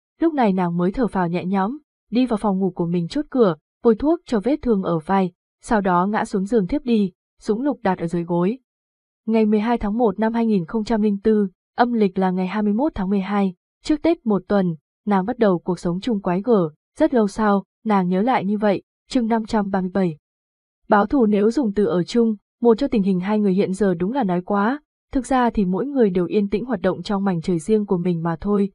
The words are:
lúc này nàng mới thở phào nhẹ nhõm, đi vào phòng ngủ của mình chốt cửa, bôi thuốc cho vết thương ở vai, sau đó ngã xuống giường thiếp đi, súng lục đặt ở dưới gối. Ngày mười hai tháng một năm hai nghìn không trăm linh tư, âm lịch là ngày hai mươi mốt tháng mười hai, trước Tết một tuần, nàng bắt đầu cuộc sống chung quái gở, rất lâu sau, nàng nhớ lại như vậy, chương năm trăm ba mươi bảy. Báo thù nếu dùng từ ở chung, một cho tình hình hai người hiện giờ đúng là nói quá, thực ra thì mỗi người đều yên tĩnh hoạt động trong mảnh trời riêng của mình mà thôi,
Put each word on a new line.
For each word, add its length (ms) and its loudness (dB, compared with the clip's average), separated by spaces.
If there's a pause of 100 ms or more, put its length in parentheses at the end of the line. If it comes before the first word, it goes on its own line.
(200)
lúc 140 2
này 200 2
nàng 240 -2
mới 140 0
thở 160 -2
phào 200 -2
nhẹ 180 -4
nhõm, 320 -2 (340)
đi 140 2
vào 120 -2
phòng 220 -2
ngủ 100 0
của 160 -4
mình 220 -2
chốt 220 -6
cửa, 260 2 (280)
bôi 120 4
thuốc 300 0
cho 140 -2
vết 220 -2
thương 220 0
ở 160 -2
vai, 320 0 (300)
sau 200 0
đó 240 2
ngã 200 -2
xuống 200 -4
giường 220 0
thiếp 160 -4
đi, 280 0 (280)
súng 220 -4
lục 220 -2
đặt 160 0
ở 80 -4
dưới 160 -4
gối. 360 -2 (640)
Ngày 200 2
mười 140 2
hai 180 0
tháng 200 -4
một 220 0
năm 140 0
hai 120 0
nghìn 200 0
không 180 -4
trăm 180 0
linh 180 0
tư, 280 2 (280)
âm 180 2
lịch 240 2
là 140 2
ngày 160 -2
hai 160 -4
mươi 100 0
mốt 220 0
tháng 140 -4
mười 100 0
hai, 340 -2 (300)
trước 180 -2
Tết 240 0
một 220 2
tuần, 280 0 (300)
nàng 200 0
bắt 140 -4
đầu 200 4
cuộc 200 -6
sống 200 -4
chung 220 -2
quái 200 -2
gở, 280 2 (280)
rất 160 2
lâu 140 4
sau, 360 0 (220)
nàng 220 2
nhớ 140 0
lại 240 0
như 120 -2
vậy, 240 0 (280)
chương 180 0
năm 180 0
trăm 240 -2
ba 120 -2
mươi 120 -4
bảy. 240 0 (720)
Báo 160 4
thù 200 2
nếu 260 2
dùng 220 0
từ 120 0
ở 180 0
chung, 320 0 (260)
một 160 4
cho 100 -2
tình 160 0
hình 160 0
hai 200 -2
người 140 2
hiện 200 0
giờ 200 0
đúng 180 -4
là 120 -2
nói 180 0
quá, 400 -2 (300)
thực 140 -2
ra 240 2
thì 160 0
mỗi 200 -2
người 240 2
đều 160 0
yên 240 -2
tĩnh 160 -4
hoạt 160 -6
động 220 -2
trong 200 -4
mảnh 180 -2
trời 180 -2
riêng 260 0
của 120 0
mình 260 -2
mà 180 -4
thôi, 340 0